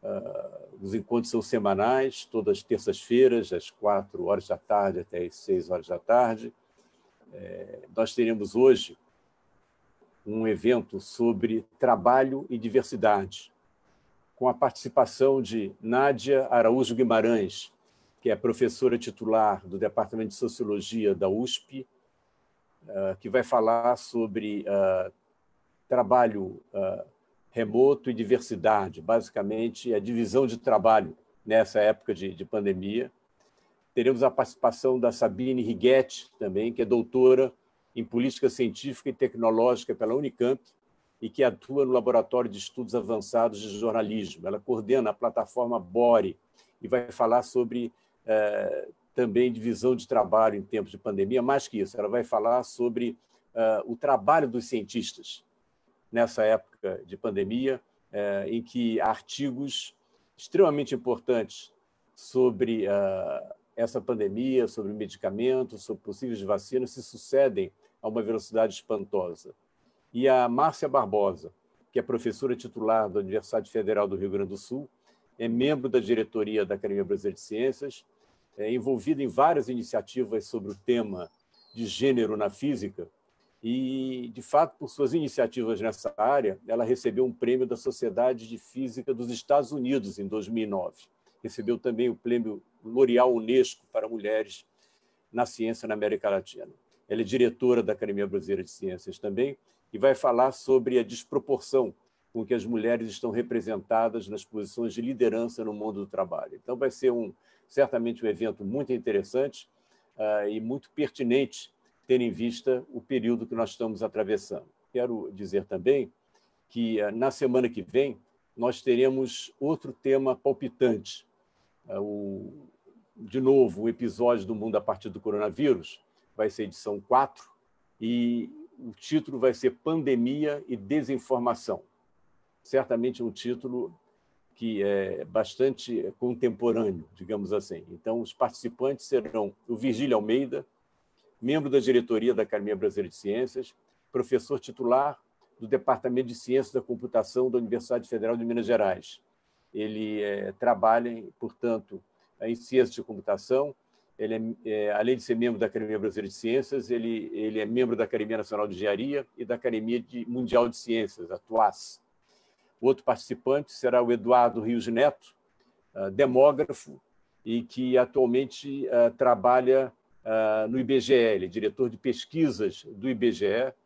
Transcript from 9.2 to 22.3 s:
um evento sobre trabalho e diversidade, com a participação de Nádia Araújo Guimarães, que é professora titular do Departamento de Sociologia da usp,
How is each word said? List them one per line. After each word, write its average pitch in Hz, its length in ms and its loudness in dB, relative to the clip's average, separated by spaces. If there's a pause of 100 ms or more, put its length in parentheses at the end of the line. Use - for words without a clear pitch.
um 110 200 -4
evento 110 540 0
sobre 113 680 0 (140)
trabalho 131 680 4
e 123 80 -4
diversidade, 107 920 0 (840)
com 127 140 2
a 123 40 2
participação 131 880 2
de 104 380 -4
Nádia 131 680 2
Araújo 120 480 4
Guimarães, 113 760 2 (480)
que 117 100 -2
é 104 60 2
professora 120 640 2
titular 110 680 0
do 92 120 -10
Departamento 110 520 -2
de 101 60 -14
Sociologia 104 800 -2
da 92 140 0
usp, 127 580 -6 (1000)